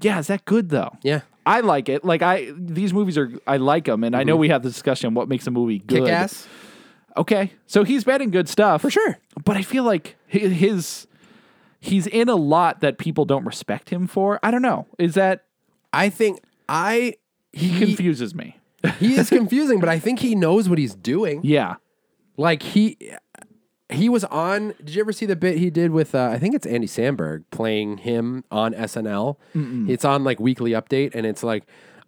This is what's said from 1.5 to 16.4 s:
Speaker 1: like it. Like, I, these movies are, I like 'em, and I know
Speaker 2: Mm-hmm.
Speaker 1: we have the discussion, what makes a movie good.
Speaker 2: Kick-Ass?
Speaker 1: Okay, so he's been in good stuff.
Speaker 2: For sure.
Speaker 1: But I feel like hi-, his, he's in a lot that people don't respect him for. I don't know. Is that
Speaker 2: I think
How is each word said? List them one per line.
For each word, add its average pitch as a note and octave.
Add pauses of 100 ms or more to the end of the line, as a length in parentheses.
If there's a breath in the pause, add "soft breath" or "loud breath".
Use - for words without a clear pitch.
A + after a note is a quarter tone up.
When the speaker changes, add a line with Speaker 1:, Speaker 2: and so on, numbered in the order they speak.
Speaker 1:
like D#3
it. D3+
Like, E3
I, F3
these F3
movies F#3
are, B2+ (160)
I C#3
like C#3+
'em, A2
and A#2
I C3
know D3+
Speaker 2:
Mm-hmm. D#3+
Speaker 1:
we D#3
have C#3
the B2+
discussion, B2
what A#2
makes C3
a C3
movie A#2
good. C3
Speaker 2:
Kick-Ass? E3+ (680 loud breath)
Speaker 1:
Okay, G3 (160)
so G3+
he's A#3
been C4+
in B3
good F3
stuff. G3
Speaker 2:
For C#4+
sure. G#4 (260)
Speaker 1:
But G3+
I G3
feel C4
like G3+ (160)
hi-, G3
his, F#3 (720 soft breath)
he's F#3+
in A3+
a A#3
lot D#3+
that C#3+
people D#3
don't C#3
respect -
him F3+
for. G3+
I G#3+
don't A#3+
know. F#3+ (140)
Is E3+
that F#3+ (460)
Speaker 2:
I F#3+
think G#3 (280)